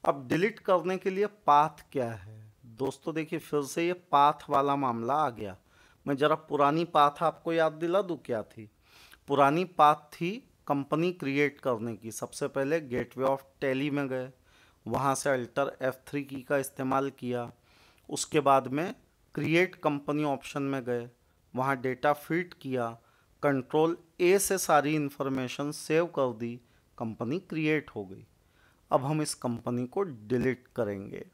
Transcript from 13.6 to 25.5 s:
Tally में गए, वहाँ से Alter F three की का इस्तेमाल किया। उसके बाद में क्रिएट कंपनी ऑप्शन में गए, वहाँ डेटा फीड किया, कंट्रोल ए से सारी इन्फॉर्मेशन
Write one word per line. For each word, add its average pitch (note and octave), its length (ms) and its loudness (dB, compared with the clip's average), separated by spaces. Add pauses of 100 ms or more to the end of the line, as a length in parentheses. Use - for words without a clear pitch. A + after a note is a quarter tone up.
Tally C3+ 280 0
में C#3+ 180 -2
गए, C3 220 -6 (540)
वहाँ C3 300 0
से C#3+ 160 -2
Alter C3 360 -2 (160)
F B2+ 120 0 (120)
three C#3+ 180 -6
की C3+ 160 -12
का C#3+ 160 0
इस्तेमाल C3+ 520 -2
किया। A#2+ 420 -6 (580)
उसके D3 320 -2
बाद C3+ 280 4
में E3+ 240 -4 (420)
क्रिएट E3 400 2
कंपनी D3 500 -2
ऑप्शन C#3 380 -4
में C#3 220 -4
गए, A#2+ 240 -4 (440)
वहाँ C3 280 0
डेटा C3 340 0
फीड F3 380 -4
किया, B2+ 360 -4 (540)
कंट्रोल D3+ 540 2 (240)
ए F3+ 180 6
से G3 180 0
सारी D3+ 380 2
इन्फॉर्मेशन C#3 800 -4